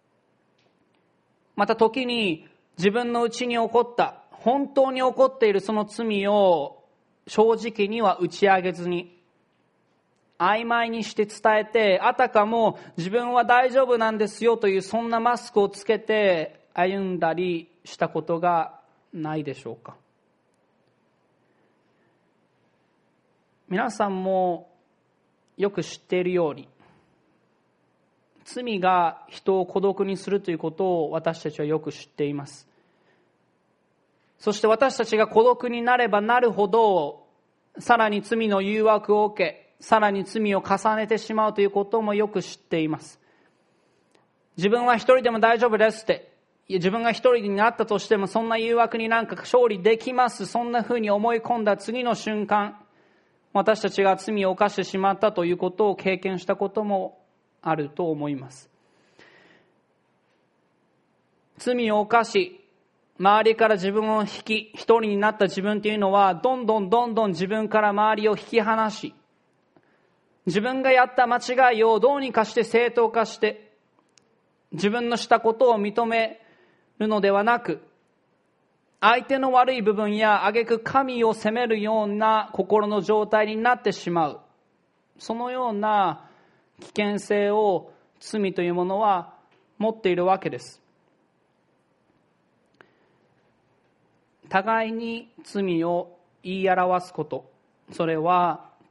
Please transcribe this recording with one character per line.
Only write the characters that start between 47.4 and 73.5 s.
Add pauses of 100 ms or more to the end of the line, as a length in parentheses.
な
っ
た
と
し
て
も、
そ
ん
な
誘
惑
に
な
ん
か
勝
利
で
き
ま
す、
そ
ん
な
ふ
う
に
思
い
込
ん
だ
次
の
瞬
間、 (760)
私
た
ち
が
罪
を
犯
し
て
し
ま
っ
た
と
い
う
こ
と
を
経
験
し
た
こ
と
も (440)
あ
る
と
思
い
ま
す。 (3000)
罪
を
犯
し、 (560)
周
り
か
ら
自
分
を
引 (160)
き、 (180)
一 (200)
人
に
な
っ
た
自
分
と
い
う
の
は、
ど
ん
ど
ん
ど
ん
ど
ん
自
分
か
ら
周
り
を
引
き
離
し、 (1300)
自
分
が
や
っ
た
間
違
い
を
ど
う
に
か
し
て
正
当
化
し
て、 (1000)